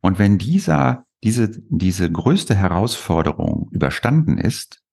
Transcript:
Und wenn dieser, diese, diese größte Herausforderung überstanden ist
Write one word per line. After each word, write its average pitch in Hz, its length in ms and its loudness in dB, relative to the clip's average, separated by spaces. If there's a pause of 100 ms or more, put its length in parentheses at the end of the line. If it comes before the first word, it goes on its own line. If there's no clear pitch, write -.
Und 95 180 0
wenn 101 180 6
dieser, 120 680 0 (180)
diese, 110 260 0 (200)
diese 92 400 0
größte 127 440 0
Herausforderung 87 1160 -2
überstanden 139 680 0
ist - 440 -6 (120)